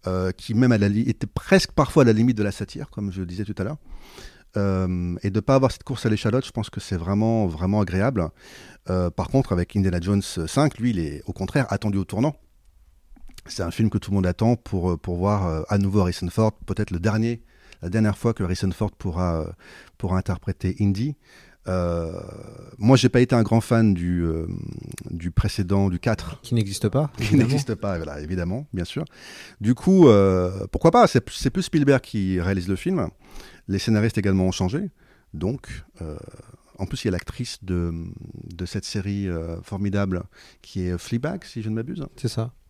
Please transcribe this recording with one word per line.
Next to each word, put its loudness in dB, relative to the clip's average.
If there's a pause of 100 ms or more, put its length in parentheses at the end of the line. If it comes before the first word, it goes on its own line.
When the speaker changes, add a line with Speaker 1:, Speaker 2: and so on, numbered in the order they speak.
Speaker 1:
euh, -2
qui -8
même 4
à 4
la 4
li-, 0
était -4
presque 2
parfois 4
à 8
la 6
limite 4
de 0
la 0
satire, -10
comme -8
je -8
le -6
disais -8
tout -8
à -4
l'heure. -6 (760)
Euh, 0
et 0
de 0
pas 2
avoir 4
cette -12
course -8
à 4
l'échalote, 0
je -16
pense -6
que -10
c'est -6
vraiment, 0
vraiment 0
agréable. 0 (600)
Euh, 0
par -6
contre, 2
avec 0
Indiana 2
Jones 0
cinq, -2
lui, 0
il -2
est -6
au -8
contraire -2
attendu -2
au -2
tournant. -2 (1120)
C'est -8
un -4
film 0
que -2
tout -4
le 0
monde 2
attend 2
pour, -2
euh, 0
pour -6
voir, 0
euh, -2
à 2
nouveau 2
Harrison 0
Ford, 2 (120)
peut-être -4
le -4
dernier, 0 (400)
la -8
dernière 2
fois 0
que -4
Harrison 0
Ford -4
pourra, -2
euh, -6 (500)
pourra -2
interpréter -4
Indy. 0 (520)
Euh, -2 (680)
moi, 6
j'ai 6
pas 6
été 4
un 4
grand 4
fan 4
du, 0
euh, -2 (640)
du -6
précédent, 2
du -2
quatre. -4
Speaker 2:
Qui -4
n'existe 0
pas, 0
Speaker 1:
Qui -4
Speaker 2:
évidemment. 6
Speaker 1:
n'existe 0
pas, -4
voilà, -8
évidemment, -4
bien -4
sûr. -8 (580)
Du 2
coup, 8
euh, 4
pourquoi 4
pas ? 8
C'est, 2
c'est -2
plus -2
Spielberg 2
qui -2
réalise -2
le 0
film. -2 (600)
Les 0
scénaristes 0
également 2
ont 2
changé. -2 (440)
Donc, -8 (180)
euh, -10 (600)
en -4
plus, -8
il 0
y 2
a 2
l'actrice -8
de, -2 (600)
de -8
cette -8
série, -4
euh, -6
formidable -2 (380)
qui -8
est -2
Fleabag, -6
si -12
je -6
ne -4
m'abuse. -8 (120)
Speaker 2:
C'est -6
ça. -4 (180)